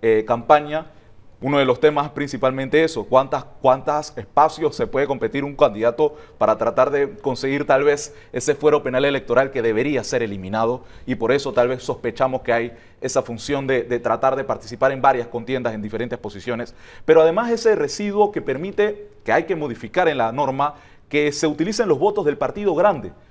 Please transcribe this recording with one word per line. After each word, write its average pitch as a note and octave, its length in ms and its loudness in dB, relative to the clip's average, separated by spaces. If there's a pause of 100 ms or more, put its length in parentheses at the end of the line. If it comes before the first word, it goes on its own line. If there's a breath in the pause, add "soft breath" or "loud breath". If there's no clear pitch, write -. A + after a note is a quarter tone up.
eh, A2 240 4
campaña. D3 640 2 (540 soft breath)
Uno C#3+ 140 0
de C#3 60 4
los B2 160 2
temas D3 300 2
principalmente C3+ 760 0
eso, D#3 180 -2
cuántas, C3 420 0 (160)
cuántos C#3 560 0
espacios D3+ 600 0
se A#2+ 100 -2
puede C3+ 220 -2
competir A#2+ 340 -4
un C#3 140 -8
candidato A#2+ 580 2 (240 loud breath)
para G#2+ 180 2
tratar B2+ 360 2
de C#3 240 0
conseguir C#3 500 -4
tal C#3 160 2
vez C#3+ 320 0 (180 loud breath)
ese C3 220 -2
fuero D3 300 2
penal C3 200 0
electoral C3+ 460 0
que C3+ 100 -6
debería A#2 440 0
ser B2 180 -2
eliminado, G#2+ 600 -4 (200 loud breath)
y B2+ 120 -4
por A2+ 160 0
eso C#3 200 -2
tal A#2+ 140 4
vez B2+ 160 -4
sospechamos C3 600 -4
que A#2+ 100 -2
hay A#2 200 -2 (280 loud breath)
esa C3 220 -2
función C3+ 440 -6
de, C3 160 0
de A#2+ 160 -2
tratar A#2+ 380 0
de C3+ 80 -6
participar B2 480 -2
en C3 100 -8
varias B2+ 240 2
contiendas A#2+ 480 -6
en G#2+ 80 -8
diferentes A2 340 -6
posiciones. A2 600 -10 (280 loud breath)
Pero D#3+ 180 8
además G3 280 2
ese A3+ 240 2
residuo G#3 560 0
que F#3+ 100 -6
permite, G3+ 680 -2 (160)
que A2 80 0
hay D3+ 100 4
que E3+ 140 -4
modificar D3 500 -2
en C#3+ 120 0
la A2+ 120 0
norma, C#3 460 -2 (320 loud breath)
que D3 240 0
se D#3 160 0
utilicen G3 400 -2
los C#3+ 100 2
votos F#3+ 260 0
del C#3+ 140 0
partido E3+ 380 0
grande, E3 340 2 (200 soft breath)